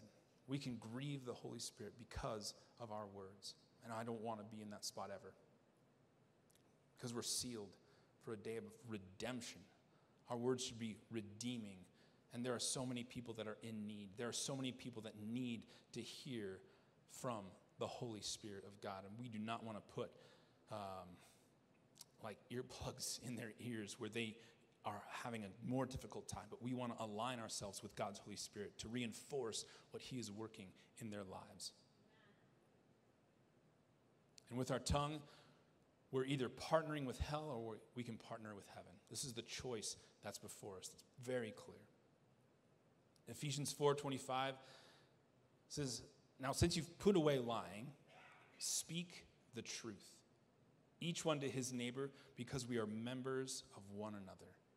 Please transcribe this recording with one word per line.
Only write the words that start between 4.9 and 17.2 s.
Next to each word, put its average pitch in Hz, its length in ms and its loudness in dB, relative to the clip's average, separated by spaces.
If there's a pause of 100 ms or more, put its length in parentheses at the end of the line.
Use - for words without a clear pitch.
ever. 95 200 -8 (1600)
Because 120 160 -6
we're 117 100 0
sealed 110 500 0 (520)
for 120 80 -4
a 110 40 -2
day 110 200 -2
of 107 80 -2 (240)
redemption. 107 720 -2 (680)
Our 123 60 2
words 127 280 6
should 117 140 -2
be 110 180 -2 (140)
redeeming. 107 680 -2 (540)
And 120 120 -2
there 127 100 4
are 110 60 2
so 131 260 2
many 120 180 0
people 117 300 -4
that 107 120 -2
are 107 160 -4
in 110 240 -2
need. 104 300 -4
There 120 120 2
are 110 40 0
so - 240 2
many 131 160 2
people 117 300 -6
that 107 180 -6
need 117 420 0 (300)
to 123 80 -2
hear 104 600 -4 (500)
from 113 340 0 (340)